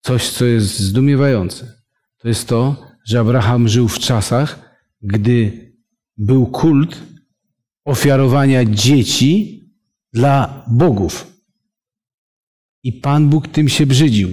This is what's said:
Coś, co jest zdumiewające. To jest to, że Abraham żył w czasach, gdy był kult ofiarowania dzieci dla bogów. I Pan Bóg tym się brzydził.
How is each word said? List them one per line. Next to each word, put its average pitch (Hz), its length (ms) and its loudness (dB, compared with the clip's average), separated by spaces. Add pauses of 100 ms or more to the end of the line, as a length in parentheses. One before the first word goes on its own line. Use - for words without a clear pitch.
Coś, 123 300 -2
co - 140 -2
jest 113 340 0
zdumiewające. 131 1040 -2 (360)
To 120 100 -8
jest 110 200 -4
to, 127 280 0 (300)
że 113 140 0
Abraham 117 480 2
żył 117 200 2
w - 100 -6
czasach, - 800 -4 (240)
gdy 107 720 -2 (440)
był 117 300 2
kult 151 560 0 (840)
ofiarowania 135 800 2
dzieci 131 960 0 (520)
dla 135 560 0
bogów. 117 680 0 (1500)
I 123 100 -6
Pan 147 380 0
Bóg 151 180 0
tym 151 200 0
się 147 180 0
brzydził. 127 460 2